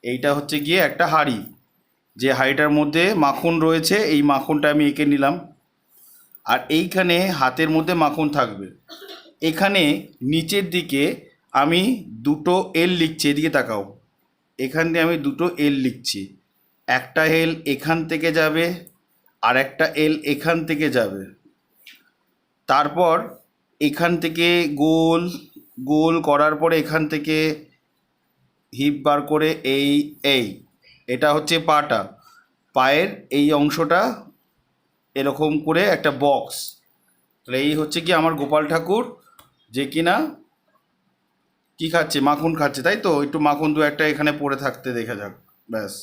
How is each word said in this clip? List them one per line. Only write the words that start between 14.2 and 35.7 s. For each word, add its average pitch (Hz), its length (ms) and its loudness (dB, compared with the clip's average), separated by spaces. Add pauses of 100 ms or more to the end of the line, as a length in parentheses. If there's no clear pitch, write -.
এখান 135 320 -2
দিয়ে 165 160 2
আমি 170 100 0 (100)
দুটো 143 200 -2 (200)
এল 143 80 2 (100)
লিখছি, 107 360 -6 (680)
একটা 127 340 0 (180)
এল 165 100 2 (240)
এখান 165 240 -2 (120)
থেকে 165 180 -2 (100)
যাবে, 156 260 0 (800)
আর 117 120 2 (100)
একটা 135 200 -2 (200)
এল 156 100 2 (180)
এখান 151 240 0 (120)
থেকে 151 180 0 (100)
যাবে। 101 260 -2 (1500)
তারপর 147 460 2 (680)
এখান 151 320 2 (120)
থেকে 165 220 0 (380)
গোল, 165 380 4 (720)
গোল 160 220 4 (140)
করার 151 320 4
পরে 165 220 2
এখান 156 200 -2 (100)
থেকে 156 240 -2 (1400)
হিপ 139 240 0 (100)
বার 147 140 2 (100)
করে 151 180 2 (280)
এই, 143 140 2 (440)
এই, 123 100 2 (640)
এটা 123 280 0
হচ্ছে 156 200 -2 (120)
পাটা, 143 320 2 (760)
পায়ের 139 340 2 (300)
এই 147 80 4 (140)
অংশটা 151 400 0 (1160)
এরকম 143 360 0 (140)
করে 160 160 2 (140)